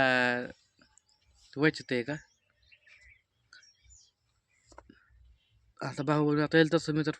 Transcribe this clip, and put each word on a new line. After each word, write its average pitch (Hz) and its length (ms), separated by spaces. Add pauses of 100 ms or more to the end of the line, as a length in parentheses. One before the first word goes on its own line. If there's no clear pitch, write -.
(1600)
वाचत 147 360
आहे 123 100
का? 143 120 (3750)
आता 143 220
भाऊ 147 360
आता 151 200
येईल 160 160
तसं 156 200
मी 151 120
तर 151 140